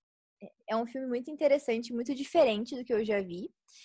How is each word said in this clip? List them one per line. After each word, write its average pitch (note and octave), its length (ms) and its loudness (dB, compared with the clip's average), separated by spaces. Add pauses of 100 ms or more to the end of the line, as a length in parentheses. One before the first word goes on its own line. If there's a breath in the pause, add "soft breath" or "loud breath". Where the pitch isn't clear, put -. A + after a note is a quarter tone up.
(680)
é A3 80 -2
um A3+ 100 -2
filme C4 200 -8
muito B3 240 -4
interessante, C4+ 640 2
muito A#3+ 220 -2
diferente B3 600 2
do B3+ 100 -8
que B3 100 -4
eu G#3+ 100 2
já G#3 160 0
vi. F#3 300 -8 (340 loud breath)